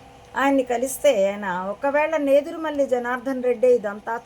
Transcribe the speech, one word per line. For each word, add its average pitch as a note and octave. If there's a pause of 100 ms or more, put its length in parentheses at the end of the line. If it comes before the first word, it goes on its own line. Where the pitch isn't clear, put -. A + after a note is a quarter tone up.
(360)
ఆయన్ని C#4
కలిస్తే A#3+
ఆయన F#3+
ఒకవేళ D4
నేదురుమల్లి D4
జనార్దన్ B3
రెడ్డి A#3+
ఇదంతా A3+